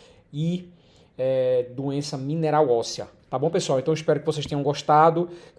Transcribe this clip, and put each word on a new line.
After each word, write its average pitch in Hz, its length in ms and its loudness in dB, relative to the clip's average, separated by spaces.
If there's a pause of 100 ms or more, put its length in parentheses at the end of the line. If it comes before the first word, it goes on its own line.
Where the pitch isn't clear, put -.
(320)
e, 170 400 -6 (440)
é, 127 600 0
doença 139 420 -4
mineral 151 500 2
óssea. 117 380 -2 (240)
Tá 131 80 -2
bom, 156 120 -2
pessoal? 165 280 0
Então, 156 160 0
espero 156 240 0
que 147 80 -12
vocês 147 200 -4
tenham 143 180 -4
gostado. 156 640 4 (300)